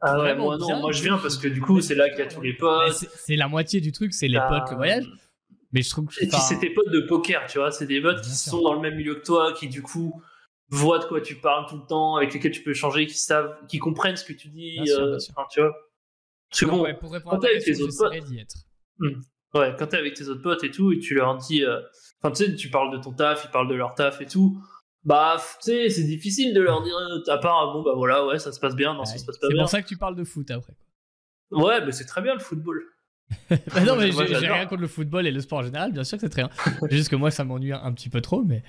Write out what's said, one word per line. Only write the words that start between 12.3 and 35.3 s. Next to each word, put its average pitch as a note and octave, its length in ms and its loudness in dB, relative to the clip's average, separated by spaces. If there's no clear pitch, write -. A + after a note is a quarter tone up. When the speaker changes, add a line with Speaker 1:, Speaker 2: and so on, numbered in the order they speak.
Speaker 1:
lesquels D3 200 0
tu - 100 -12
peux D3 80 -4
échanger, D3 360 0
qui D3+ 120 -8
savent, D3+ 360 0
qui D3+ 100 -6
comprennent F3+ 380 -2
ce - 80 -10
que - 80 -14
tu D3 160 -20
dis, E3 280 -14
Speaker 2:
Bien D#3+ 100 -4
sûr, C#3+ 140 4
Speaker 1:
euh, C#3 100 2
Speaker 2:
bien C#3 80 -2
sûr. - 180 -12
Speaker 1:
enfin, C#3 140 -6
tu D3 100 0
vois. D3+ 120 4
Parce - 100 -2
que - 60 2
Speaker 2:
Donc, D#3+ 100 2
Speaker 1:
bon, F3 80 4
Speaker 2:
ouais, D3+ 100 -2
pour D#3 180 -16
répondre F3 220 -6
à - 20 4
Speaker 1:
quand F#3+ 60 0
Speaker 2:
ta B3 60 4
Speaker 1:
t'es A3+ 60 6
avec - 100 0
Speaker 2:
question, C#3+ 220 2
Speaker 1:
tes C#3 40 -4
autres - 20 -8
Speaker 2:
j'essaierai G3 280 0
Speaker 1:
potes, D3 80 -12
Speaker 2:
d'y B2 100 -8
être. G#2+ 160 -16
Speaker 1:
hmm. C#3 220 -2
Ouais, C3 240 4
quand D3+ 80 -4
t'es D3+ 120 -2
avec D3 160 -4
tes C#3 140 -12
autres C3 140 -8
potes E3+ 220 0
et C#3 60 -4
tout, F#3+ 220 2
et D#3+ 60 2
tu - 160 -4
leur C3 220 4
dis, C#3 280 0
euh, B2 160 0
enfin, C#3+ 100 0
tu G3 140 0
sais, F#3+ 80 0
tu - 160 -10
parles C3+ 200 2
de C3 120 -8
ton C3 100 -12
taf, D3 340 0
ils - 40 -18
parlent B2+ 180 0
de C3+ 60 0
leur B2 200 -4
taf C#3 280 0
et C3+ 40 -12
tout... F#3+ 360 4
Bah, D#3 340 6
f-, - 240 -12
tu - 100 -12
sais, A#3+ 180 4
c'est D#3 140 0
difficile G3 500 0
de G3 80 6
leur E3 200 4
dire, F3 140 -4
euh, F3 340 -4
à C#3+ 80 4
part, D#3+ 360 2
bon, D#3 80 -4
bah C#3+ 120 2
voilà, B2+ 320 4
ouais, C#3+ 120 0
ça D3 140 -10
se - 80 -16
passe C3 160 0
bien, C#3+ 180 0
non, C#3 100 -8
ça A2+ 80 -6
Speaker 2:
Ouais. B2 60 -10
Speaker 1:
se - 80 -14
passe - 120 -10
pas C#3 100 0
Speaker 2:
C'est C#3+ 60 4
Speaker 1:
bien. E3+ 80 4
Speaker 2:
pour F3 80 0
ça G3+ 120 0
que - 60 -14
tu F#3+ 100 -10
parles F#3 180 -4
de F3 80 -6
foot D3 260 -10
après, B2 240 -10
quoi. D#3 160 4
Speaker 1:
Ouais, A3 180 4
mais C#3 80 -2
c'est B2+ 140 -10
très - 160 -6
bien B3+ 120 0
le - 60 -8
football. D#3+ 420 -8
Speaker 2:
<laughs> - 220 -6
Bah E3+ 60 4
non, A#3+ 140 6
Speaker 1:
Moi, A3 100 4
Speaker 2:
mais G3 80 4
Speaker 1:
moi, D3 140 2
Speaker 2:
j'ai, C#3+ 80 2
j'ai B2+ 60 2
Speaker 1:
j'adore. D#3+ 160 2
Speaker 2:
rien F#3 100 0
contre F#3 160 -4
le E3 60 -2
football D#3+ 380 -2
et D3+ 40 0